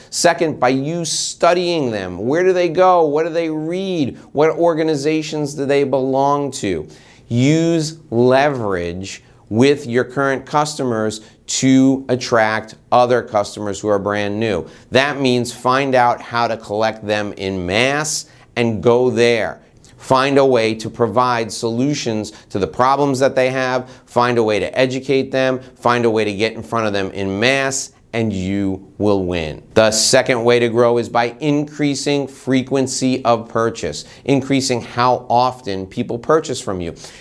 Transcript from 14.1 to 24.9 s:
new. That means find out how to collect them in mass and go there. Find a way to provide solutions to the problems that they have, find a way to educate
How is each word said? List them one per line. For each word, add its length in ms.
new. 280
That 280
means 320
find 440
out 260
how 260
to 120
collect 480
them 320
in 260
mass 640
and 280
go 260
there. 540
Find 400
a 80
way 300
to 160
provide 600
solutions 840
to 80
the 80
problems 540
that 140
they 140
have, 400
find 320
a 60
way 160
to 200
educate 540